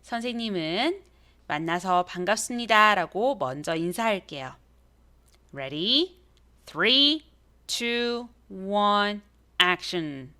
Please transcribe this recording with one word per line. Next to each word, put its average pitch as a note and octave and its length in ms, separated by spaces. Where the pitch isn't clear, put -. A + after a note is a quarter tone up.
선생님은 A#3 960
"만나서 F3 580
반갑습니다"라고 G#3+ 1300
먼저 D3 380
인사할게요. F3 800
Ready? E3 640
Three, C4+ 560
two, A#3+ 640
one, G3+ 680
action. D#3+ 800